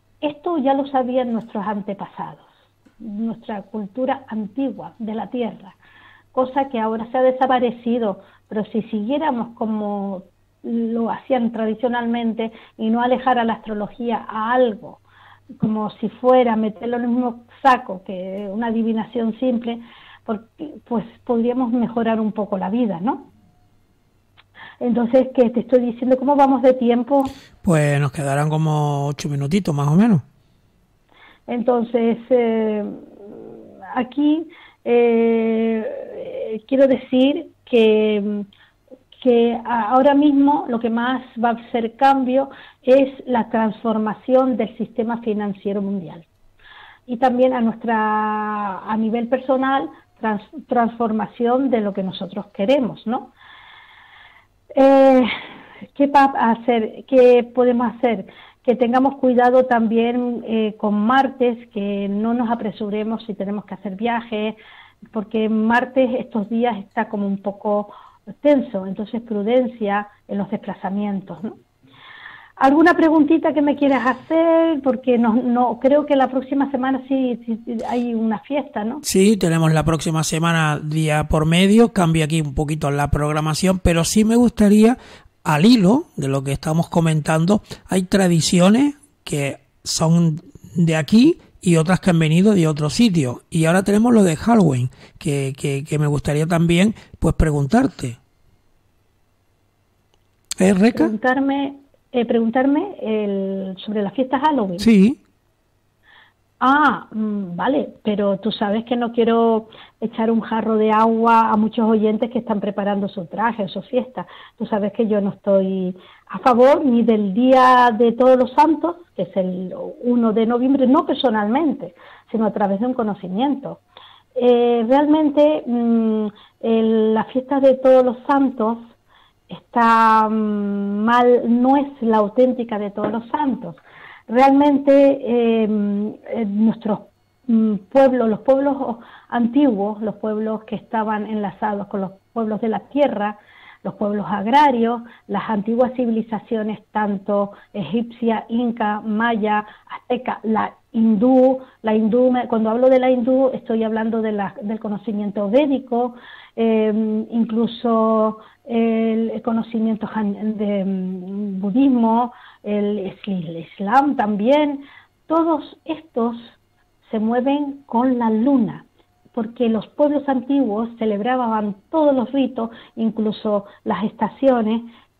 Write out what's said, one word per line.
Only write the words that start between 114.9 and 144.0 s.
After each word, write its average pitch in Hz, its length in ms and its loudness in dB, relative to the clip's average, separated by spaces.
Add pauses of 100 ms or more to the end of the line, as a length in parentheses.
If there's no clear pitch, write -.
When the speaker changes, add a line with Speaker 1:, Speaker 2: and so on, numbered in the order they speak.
Speaker 1:
que 233 140 -2
yo 208 120 0
no 196 120 -2
estoy 190 640 0 (340)
a - 120 -10
favor 262 460 4
ni 233 180 4
del 214 300 0
Día 254 640 6
de 233 160 4
Todos 254 240 6
los 247 160 0
Santos, 311 420 2 (200)
que 196 80 -4
es - 120 -8
el 185 380 -4 (300)
uno 240 280 2
de 220 140 2
noviembre, 254 420 2
no 294 180 4
personalmente, 233 920 -2 (360)
sino 220 140 -2
a 202 80 -2
través 196 260 -2
de 240 80 -2
un 254 60 -4
conocimiento. 208 880 -4 (520)
Eh, 240 540 2
realmente, 294 800 4
mm, 226 600 0 (340)
el, 226 520 2
la 220 120 0
fiesta 269 340 -2
de 262 140 6
Todos 262 320 6
los 240 200 -2
Santos 240 520 0 (720)
está, 226 800 2
mm, 202 760 -2
mal, 240 580 4
no 262 140 4
es 277 120 0 (140)
la 220 180 2
auténtica 233 600 0
de 208 100 -6
Todos 208 220 -6
los 226 160 -8
Santos. 247 480 -4 (500)
Realmente, 277 680 4 (280)
eh, 226 460 0 (640)
eh, 220 160 -4
nuestros, 208 540 0 (460)
mm, 220 300 2 (160)
pueblos, 254 380 4
los 202 100 -2
pueblos 269 580 0 (300)
antiguos, 226 760 0
los 202 140 -6
pueblos 214 480 -6
que 208 140 -10
estaban 214 500 -6
enlazados 202 600 -6
con 202 120 -6
los 190 120 -6 (200)
pueblos 214 300 -4
de 226 80 -2
la 208 100 -4
tierra, 214 580 -2 (460)
los 190 120 -8
pueblos 208 340 -4